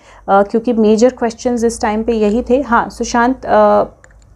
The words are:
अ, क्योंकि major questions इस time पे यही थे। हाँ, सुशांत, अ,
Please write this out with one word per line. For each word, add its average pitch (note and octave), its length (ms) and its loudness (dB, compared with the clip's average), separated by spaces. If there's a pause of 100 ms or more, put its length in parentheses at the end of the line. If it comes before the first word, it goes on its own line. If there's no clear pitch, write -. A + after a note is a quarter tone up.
(280)
अ, G3 140 4
क्योंकि A3+ 300 -2
major A3 380 2
questions A#3+ 540 -4
इस A#3 160 -4
time A3 220 -4
पे A#3 100 -2
यही G#3+ 380 0
थे। C4 100 2
हाँ, A3+ 300 -2
सुशांत, A#3+ 560 -2
अ, G#3 380 2 (520)